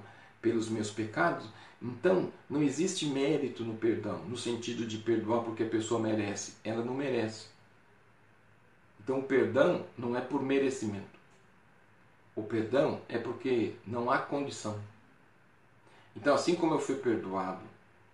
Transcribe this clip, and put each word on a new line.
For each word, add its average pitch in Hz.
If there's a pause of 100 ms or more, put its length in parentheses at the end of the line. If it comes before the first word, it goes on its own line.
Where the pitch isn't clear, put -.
(400)
pelos 113
meus 107
pecados. 151 (340)
Então, 165 (160)
não 143
existe 151
mérito 135
no 113
perdão, 104
no 117
sentido 117
de 110
perdoar 113
porque -
a 113
pessoa 110
merece. 104 (100)
Ela 113
não 127
merece. 123 (1600)
Então, 131
o 135
perdão 131 (140)
não 120
é 123
por 139
merecimento. 120 (1160)
O 110
perdão 113
é 117
porque 117 (120)
não 120
há 143
condição. 117 (1400)
Então, 135
assim 170
como 160
eu 135
fui -
perdoado 95 (500)